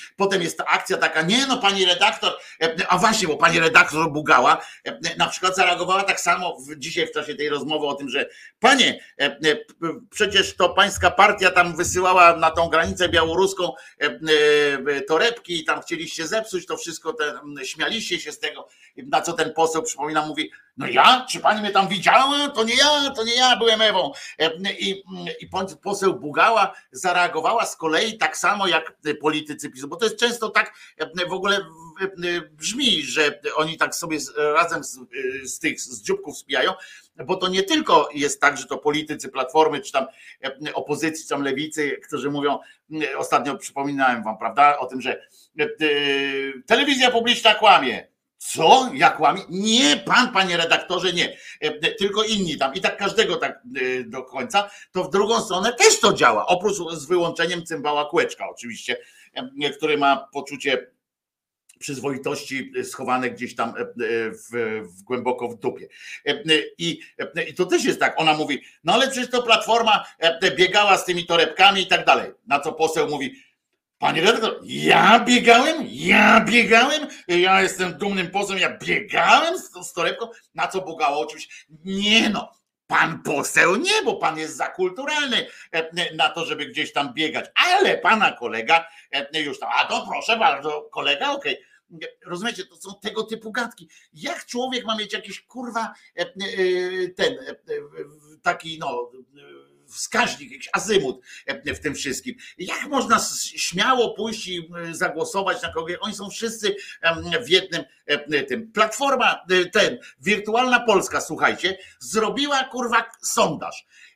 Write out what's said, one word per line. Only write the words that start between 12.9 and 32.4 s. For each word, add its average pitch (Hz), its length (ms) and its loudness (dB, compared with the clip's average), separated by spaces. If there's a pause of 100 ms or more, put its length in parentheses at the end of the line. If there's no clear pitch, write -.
białoruską, 165 640 2 (280)
e, 147 60 0
e, 147 920 2
torebki 165 600 0
i 156 40 -10
tam 151 180 -2
chcieliście 165 440 -8
zepsuć 190 400 -4
to - 100 -8
wszystko, 160 360 -10
te, 156 120 -4
m, 147 300 -8 (100)
śmialiście 165 560 -6
się 151 120 -12
z - 60 -16
tego", - 300 -10 (280)
na 143 240 -2
co 165 120 -4
ten - 200 -2
poseł, 160 300 0
przypomina, 151 440 -4
mówi: 151 240 -6 (260)
"No - 100 -8
ja? 185 440 6
Czy 170 100 -6
pani 214 200 2
mnie 208 100 -4
tam 190 180 4
widziała? 277 600 4
To 220 160 0
nie 233 120 0
ja, 285 400 4
to 226 80 -4
nie 233 100 -2
ja 254 220 4
byłem 220 260 2
Ewą". 190 300 2 (260)
E, 165 340 -2
i, 196 320 -6 (360)
i - 60 -18
po-, - 360 -6
poseł 190 380 -2
Bugała 190 540 2 (180)
zareagowała 175 760 0
z - 100 -10
kolei 180 420 -2
tak 160 180 -2
samo 202 300 0
jak 165 300 -2 (240)
politycy 147 500 -4
pisu, 131 180 -14
bo 165 80 -12
to 226 80 -2
jest 220 120 0
często 233 340 -2
tak, 214 240 0 (240)
e, - 280 -6
w 165 60 -6
ogóle, 196 240 0
e, 175 840 -6